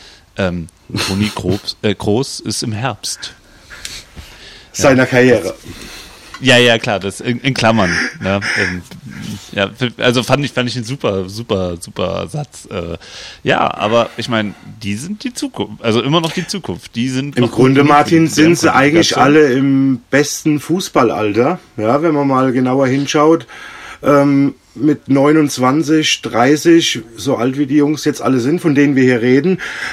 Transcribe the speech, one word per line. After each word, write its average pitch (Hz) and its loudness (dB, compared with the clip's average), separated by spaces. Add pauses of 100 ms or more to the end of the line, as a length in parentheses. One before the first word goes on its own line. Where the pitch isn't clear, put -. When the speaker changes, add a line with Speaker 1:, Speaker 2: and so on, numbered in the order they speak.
(380)
Speaker 1:
ähm, 87 -4 (380)
Toni 101 -2
Kroos, 110 -4
<laughs> - -12
äh, 107 0
Kroos 110 -4
ist - -8
im 123 -6
Herbst. - -8 (1400)
Speaker 2:
Seiner 131 4
Speaker 1:
Ja. 123 0
Speaker 2:
Karriere. 120 2 (840)
Speaker 1:
Ja, 127 4
ja, 120 4
klar, 107 -2
das 98 -8
in, 120 -4
in 135 -2
Klammern. 110 2 (240)
Ne? 98 -2 (180)
Ähm, 90 -4 (720)
ja, 101 -2 (280)
also 120 2
fand 135 0
ich, 131 -4
fand 123 -2
ich 117 -8
einen 123 -6
super, 104 -4
super, 95 -4
super 92 -6
Satz. - -12
Äh, 85 -8 (460)
ja, - 0
aber 110 0
ich 117 -8
meine, 107 -4 (280)
die 101 -6
sind 175 -10
die 247 -10
Zukunft, 107 -8
also 113 0
immer 143 0
noch 160 -4
die 175 -6
Zukunft. - -10
Die 120 -2
sind 131 -6
Speaker 2:
Im 123 2
Speaker 1:
noch 120 0
Speaker 2:
Grunde, 131 4
Speaker 1:
gut 143 4
Speaker 2:
Martin, 151 4
Speaker 1:
für - -6
die 147 4
Speaker 2:
sind 165 6
sie 147 2
eigentlich 143 4
Speaker 1:
Qualifikation. 131 2
Speaker 2:
alle 147 6
im 135 2
besten 147 0
Fußballalter. 123 0 (180)
Ja, 117 0
wenn 165 2
man 143 0
mal 131 2
genauer 127 0
hinschaut, 147 2 (540)
ähm, 139 4 (200)
mit 143 -2
neunundzwanzig, 147 2
dreißig, 143 2 (120)
so 123 -2
alt 131 -2
wie 143 -2
die 143 0
Jungs 147 0
jetzt 147 -2
alle 131 -2
sind, 151 -2
von 156 0
denen 143 2
wir 131 4
hier 123 2
reden, 139 2 (320)